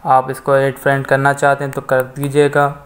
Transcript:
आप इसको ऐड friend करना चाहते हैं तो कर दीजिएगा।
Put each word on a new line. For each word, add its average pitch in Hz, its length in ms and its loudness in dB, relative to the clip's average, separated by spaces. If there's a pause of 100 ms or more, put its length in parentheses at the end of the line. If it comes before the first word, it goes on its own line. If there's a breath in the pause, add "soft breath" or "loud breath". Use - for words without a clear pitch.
आप 135 280 2
इसको 139 240 -2
ऐड 135 220 0
friend 139 280 0
करना 139 280 2
चाहते 139 300 0
हैं 135 100 -8
तो 135 100 -6
कर 131 260 0
दीजिएगा। 143 560 0 (200)